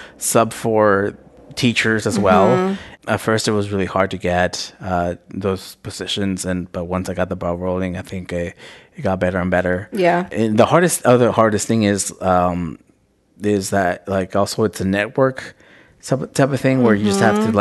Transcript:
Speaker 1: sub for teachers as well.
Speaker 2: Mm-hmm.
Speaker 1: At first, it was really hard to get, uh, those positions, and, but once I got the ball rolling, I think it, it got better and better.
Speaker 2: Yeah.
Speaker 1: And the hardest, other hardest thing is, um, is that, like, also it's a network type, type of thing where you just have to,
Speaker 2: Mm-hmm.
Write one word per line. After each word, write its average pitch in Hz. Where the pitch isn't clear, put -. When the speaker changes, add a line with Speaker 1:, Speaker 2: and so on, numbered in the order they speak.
Speaker 1:
sub 113
for 107
teachers 110
as 101
well. 95
Speaker 2:
Mm-hmm. 190
Speaker 1:
At 110
first, 110
it -
was 101
really 98
hard 95
to 95
get, 90
uh, 87
those 98
positions, 95
and, 92
but 90
once 92
I 92
got 90
the 92
ball 87
rolling, 92
I 90
think 90
it, 85
it 170
got 95
better 92
and 90
better. 90
Speaker 2:
Yeah. 175
Speaker 1:
And 110
the 110
hardest, 170
other 120
hardest 107
thing 113
is, 101
um, 90
is 101
that, 92
like, 95
also 101
it's 101
a 98
network 110
type, -
type 139
of 131
thing 131
where 107
you 104
just 101
have 107
to, 107
Speaker 2:
Mm-hmm. 113